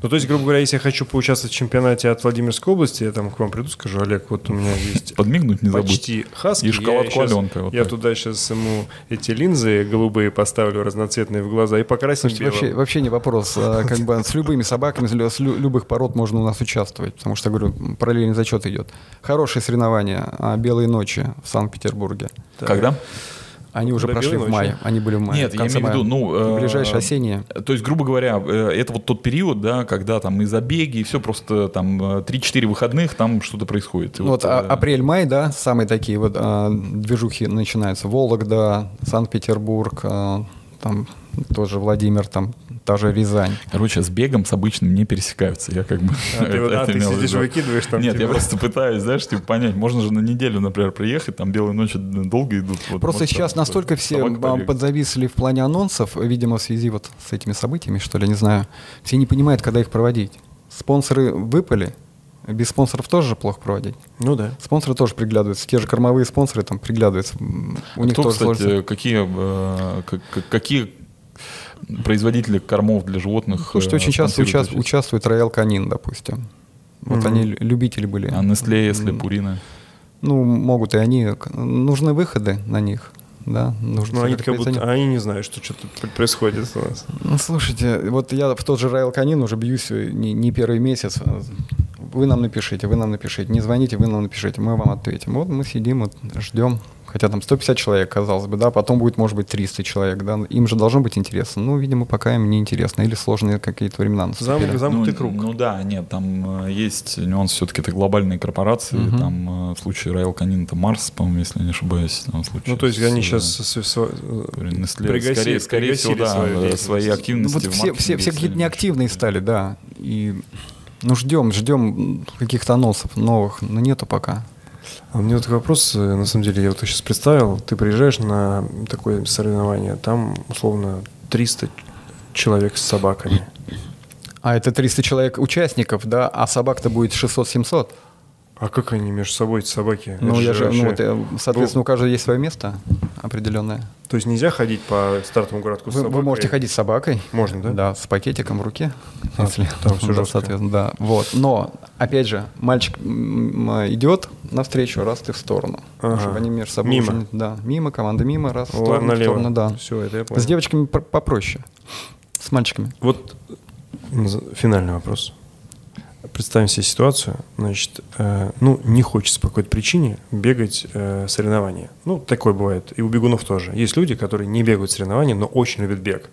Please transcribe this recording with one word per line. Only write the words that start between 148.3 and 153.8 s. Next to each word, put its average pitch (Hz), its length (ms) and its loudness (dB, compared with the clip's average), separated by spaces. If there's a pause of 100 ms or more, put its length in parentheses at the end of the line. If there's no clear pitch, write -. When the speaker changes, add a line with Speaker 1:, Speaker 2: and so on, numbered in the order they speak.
Speaker 3:
в 104 40 -4
руке, 131 300 -4 (460)
Speaker 1:
А, 107 60 4
Speaker 3:
если 98 220 0 (160)
Speaker 1:
там 98 140 4
всё 107 120 -2
Speaker 3:
<laughs> - 0 -
да, 107 40 2
Speaker 1:
жёстко. 101 200 0
Speaker 3:
соответственно, 101 380 -2
да. 101 280 0
Вот. 107 340 2
Но, 131 400 2 (240)
опять 131 300 0
же, 104 180 -4 (140)
мальчик, 123 400 0
м, 113 720 -2
м, 107 240 0